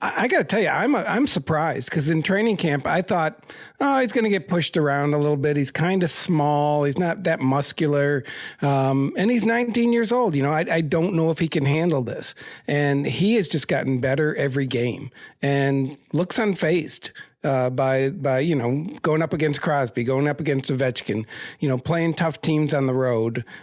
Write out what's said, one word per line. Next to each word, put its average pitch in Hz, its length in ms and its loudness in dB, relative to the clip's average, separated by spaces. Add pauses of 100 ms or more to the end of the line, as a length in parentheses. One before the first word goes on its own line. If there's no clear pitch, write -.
I, - 220 -2
I 254 60 0
gotta 302 160 2
tell 208 180 0
you, 160 60 2
I'm 190 260 2
a, 214 60 2
I'm 233 260 0
surprised, 151 640 -2
'cause 151 180 -2
in 160 140 2
training 202 340 2
camp, 143 300 0
I 160 160 0
thought, 165 420 -2 (340)
"Oh, 277 220 2
he's 254 100 0
gonna 220 200 2
get 190 180 0
pushed 175 300 0
around 143 340 2
a 147 60 2
little 147 180 2
bit. 147 220 0
He's 135 120 0
kinda 175 380 0
small. 147 760 2
He's 139 140 0
not 180 260 -2
that 160 160 0
muscular. 143 840 0 (380)
Um, 135 560 2
and 202 120 2
he's 240 140 2
nineteen 233 480 2
years 233 200 2
old. 240 220 2
You 139 100 2
know, 147 100 2
I, 160 160 2
I 165 100 2
don't 165 320 0
know 160 180 2
if 156 80 -2
he 165 80 0
can 143 200 0
handle 156 360 2
this." - 320 -8 (320)
And 143 400 0
he 175 280 2
has 202 140 0
just - 200 -2
gotten 131 320 0
better 139 360 0
every 135 300 0
game 123 440 -2 (320)
and 139 560 0 (160)
looks 180 240 0
unfazed, 180 720 -2 (320)
uh, 131 260 0
by, 135 400 0
by, 139 300 0
you 160 160 2
know, 139 320 0 (160)
going 156 180 2
up 160 140 0
against 151 260 0
Crosby, 139 440 0
going 135 220 2
up 147 140 -2
against 139 300 -2
Ovechkin, 123 560 -2 (340)
you 147 80 0
know, 131 80 2
playing 165 380 0
tough 165 260 -2
teams 151 320 0
on 139 140 2
the 127 80 0
road. 117 500 0 (180)